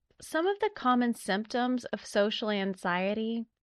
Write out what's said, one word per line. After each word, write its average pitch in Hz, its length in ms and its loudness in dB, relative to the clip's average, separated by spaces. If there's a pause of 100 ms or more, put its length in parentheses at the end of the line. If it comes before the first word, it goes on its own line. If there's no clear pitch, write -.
(200)
some 320 260 -2
of 403 120 0
the 427 160 2
common 247 400 2
symptoms 240 720 -2
of - 180 -6
social 214 460 0
anxiety. 202 960 -2 (160)